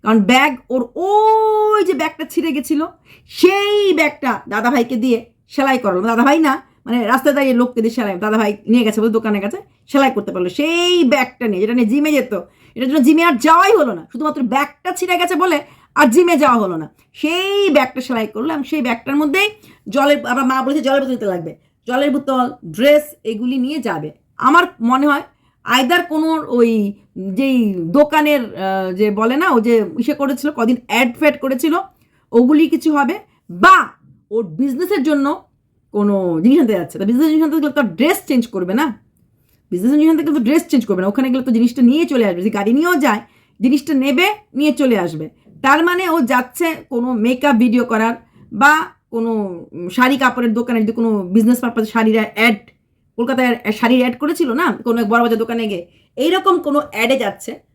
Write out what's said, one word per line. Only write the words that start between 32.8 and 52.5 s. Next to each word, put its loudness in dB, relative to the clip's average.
হবে, -2
বা 4
ওর -4
বিজনেসের -2
জন্য 0
কোনো 0
জিনিস 6
আনতে 2
যাচ্ছে। -4
তা -4
বিজনেস 2
জিনিস 2
আনতে 0
গেলে -2
তো 0
আর 2
ড্রেস 0
চেঞ্জ 0
করবে -6
না, -2
বিজনেস -2
জিনিস 4
আনতে 2
গেলে 0
তো 0
ড্রেস 0
চেঞ্জ 0
করবে -2
না, 0
ওখানে -2
গেলে -2
তো -4
জিনিসটা 2
নিয়ে 4
চলে 0
আসবে, -2
যদি -2
গাড়ি -2
নিয়েও 2
যায় 0
জিনিসটা 0
নেবে, 0
নিয়ে 0
চলে 0
আসবে। -6
তার 2
মানে -2
ও 0
যাচ্ছে -2
কোনো -4
মেকআপ 0
ভিডিও 2
করার -2
বা 2
কোনো, -4
উম, -10
শাড়ি 2
কাপড়ের 0
দোকানে 0
যদি 0
কোনো 0
বিজনেস 2
পারপাসে -4
শাড়ির 2
অ্যাড, 2